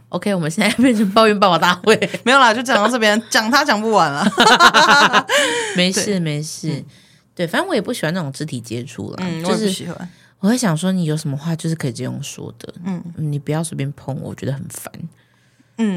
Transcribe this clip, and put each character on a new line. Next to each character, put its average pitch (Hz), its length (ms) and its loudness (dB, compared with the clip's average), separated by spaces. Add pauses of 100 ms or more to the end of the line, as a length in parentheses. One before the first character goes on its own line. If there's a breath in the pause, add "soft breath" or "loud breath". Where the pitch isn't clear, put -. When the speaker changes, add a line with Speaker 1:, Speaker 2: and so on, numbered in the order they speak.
(100)
Speaker 1:
OK， 196 240 -4
我 185 40 0
们 160 120 -2
现 202 120 -2
在 208 140 0
变 247 180 4
成 208 180 0
抱 220 140 4
怨 208 140 2
爸 202 80 6
爸 170 80 4
大 175 200 4
会。 208 220 4 (100)
Speaker 2:
<laughs> - 160 -10
没 226 60 2
有 269 80 6
啦， 247 140 6
就 247 100 -4
讲 240 140 0
到 208 100 2
这 247 120 0
边， 214 320 2
讲 226 200 0
他 285 140 4
讲 233 160 0
不 220 100 -2
完 165 220 4
了。 151 180 0 (640)
Speaker 1:
<laughs> 453 840 2
没 180 160 2
事， 190 140 -2
Speaker 2:
对。 190 160 -2
Speaker 1:
没 151 220 -2
事。 156 260 -10
Speaker 2:
嗯。 135 160 -6 (500 soft breath)
Speaker 1:
对， 175 120 -4
反 196 120 -2
正 349 80 0
我 370 80 -4
也 226 60 0
不 180 100 -4
喜 247 120 -8
欢 156 100 -2
那 185 80 -4
种 139 100 -6
肢 156 140 -8
体 131 160 -8
接 117 240 -8
触 104 280 -12
啦， - 80 -14
Speaker 2:
嗯， 170 220 -6
Speaker 1:
就 170 40 -6
是 190 80 0
Speaker 2:
我 220 60 0
也 220 60 -2
不 190 60 -2
喜 - 140 -10
欢。 175 240 -12 (300 soft breath)
Speaker 1:
我 190 100 0
会 349 80 2
想 170 180 0
说， 185 160 -2
你 185 120 -2
有 151 120 -2
什 156 100 -6
么 139 80 -4
话 156 220 -4
就 160 140 -6
是 160 40 -4
可 156 140 -6
以 120 40 -4
这 117 120 -10
样 127 180 -8
说 - 360 -14
的， - 160 -16 (100)
Speaker 2:
嗯。 180 180 -6 (140)
Speaker 1:
你 147 220 -4
不 143 120 -8
要 156 140 -2
随 151 100 -10
便 143 180 -6
碰 - 280 -10
我， - 80 -10
我 - 60 -12
觉 - 100 -12
得 123 80 -4
很 139 160 -8
烦。 - 240 -16 (880 soft breath)
Speaker 2:
嗯， 208 160 0